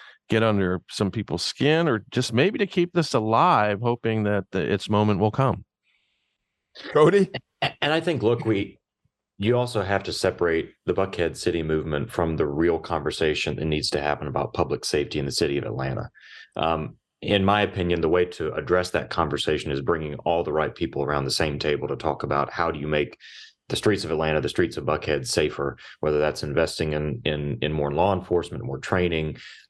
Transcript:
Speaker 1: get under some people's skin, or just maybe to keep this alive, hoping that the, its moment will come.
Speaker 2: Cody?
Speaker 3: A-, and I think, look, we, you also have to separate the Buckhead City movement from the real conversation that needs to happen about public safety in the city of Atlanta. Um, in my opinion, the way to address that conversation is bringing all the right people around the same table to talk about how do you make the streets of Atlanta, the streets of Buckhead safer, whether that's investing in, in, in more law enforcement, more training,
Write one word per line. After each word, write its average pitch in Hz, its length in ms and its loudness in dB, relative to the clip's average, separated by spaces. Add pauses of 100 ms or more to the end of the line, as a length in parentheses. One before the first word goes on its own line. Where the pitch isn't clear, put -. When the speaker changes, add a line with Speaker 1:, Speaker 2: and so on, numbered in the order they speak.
(280)
Speaker 1:
get 113 140 4
under 98 480 2
some 101 200 0
people's 95 340 -4
skin, 156 440 2
or 110 220 0
just 127 240 -2
maybe 170 240 2
to 208 80 0
keep 175 260 0
this 165 220 2
alive, 110 640 4
hoping 113 440 0
that 104 260 2
the, 95 100 0
its 90 300 0
moment 104 300 4
will 107 100 4
come. 131 340 0 (1300)
Speaker 2:
Cody? 175 360 8 (340)
Speaker 3:
A-, 113 100 0 (100)
and 147 100 2
I 160 60 2
think, 165 240 -2
look, 113 220 2
we, 101 340 0 (600)
you 113 180 4
also 120 260 0
have 98 220 0
to 87 80 -6
separate 85 600 0 (120)
the 90 60 2
Buckhead 87 440 -2
City 85 260 -2
movement 78 500 -2
from 82 240 0
the 76 100 0
real 80 320 0
conversation 78 800 -2
that 71 80 -4
needs 76 260 -2
to 73 100 -2
happen 73 280 -2
about 71 240 -4
public 71 320 -2
safety 73 340 -2
in 69 80 -2
the 67 60 -6
city 71 260 -2
of 62 60 -6
Atlanta. 65 460 -6 (440)
Um, 80 420 -2 (240)
in 98 240 2
my 104 180 4
opinion, 87 380 0
the 78 80 2
way 90 180 4
to 78 260 -6
address 87 380 0
that 80 200 -4
conversation 76 640 -2
is 69 80 -2
bringing 78 360 -2
all 85 280 0
the 76 80 -4
right 76 200 0
people 78 300 -4
around 71 220 0
the 65 80 -4
same 76 260 0
table 73 300 -2
to 71 80 -4
talk 73 260 -4
about 71 300 -2
how 85 180 -2
do 78 80 -4
you 71 80 -6
make 76 320 -2 (520)
the - 60 -4
streets 101 280 0
of 80 80 -4
Atlanta, 78 280 0
the 73 80 -2
streets - 280 -2
of 73 80 -8
Buckhead 76 420 -2
safer, 76 500 -2 (220)
whether 76 220 0
that's 76 240 -2
investing 78 480 0
in, 76 320 -4
in, 73 360 -2
in 73 120 -2
more 73 200 -2
law 92 220 2
enforcement, 87 500 -4
more 67 140 -8
training, 82 580 0 (340)